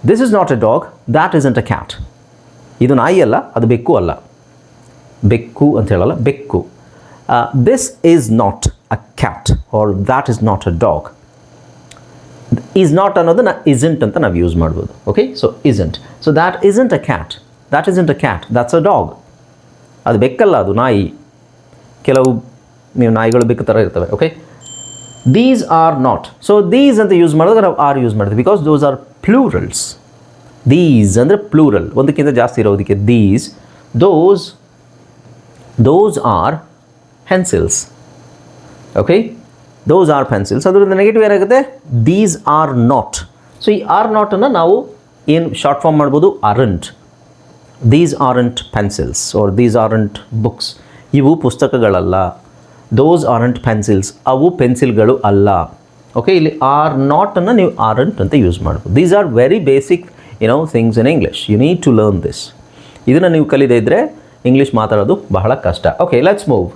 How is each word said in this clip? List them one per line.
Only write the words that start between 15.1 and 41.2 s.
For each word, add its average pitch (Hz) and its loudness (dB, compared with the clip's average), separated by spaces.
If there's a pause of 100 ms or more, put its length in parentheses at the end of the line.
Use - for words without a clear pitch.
Okay? 214 0 (140)
So - -2 (240)
isn't. 98 -2 (280)
So 160 0
that 180 0 (140)
isn't 220 0
a - -6
cat. 85 -6 (440)
That 151 0
isn't 175 0
a - -8
cat. 95 -4 (140)
That's 120 -2
a - -4
dog. 113 0 (1000)
ಅದು 117 0
ಬೆಕ್ಕಲ್ಲ, 170 2 (100)
ಅದು 101 -2
ನಾಯಿ. 110 0 (1000)
ಕೆಲವು 131 2 (680)
ನೀವು 117 2
ನಾಯಿಗಳು 117 2
ಬೆಕ್ಕು 117 -2
ಥರ 107 2
ಇರ್ತವೆ. 90 -4
Okay? 160 -2 (1040)
These 240 2 (200)
are 160 2 (120)
not. 110 -2 (260)
So 202 4 (200)
these 269 4
ಅಂತ 196 2 (100)
ಯೂಸ್ 160 2
ಮಾಡಿದಾಗ 208 4
ನಾವು 165 -2 (120)
are 139 0
ಯೂಸ್ 110 -2
ಮಾಡ್ತೀವಿ. 104 -2
Because 190 2
those 147 2
are 131 -2 (300)
plurals. 233 0 (920)
These 131 4 (120)
ಅಂದ್ರೆ 196 2 (140)
ಪ್ಲೂರಲ್. 117 4 (100)
ಒಂದಕ್ಕಿಂತ 143 0
ಜಾಸ್ತಿ 120 -2
ಇರೋದಕ್ಕೆ 101 0 (160)
these. 110 2 (600)
Those, 185 2 (1500)
those 190 2 (220)
are 113 0 (760)
pencils. 175 -2 (1300)
ಓಕೆ, 170 2 (760)
those 175 4
are 135 0
pencils. 101 -4
ಅದರಿಂದ 190 0
ನೆಗೆಟಿವ್ 220 2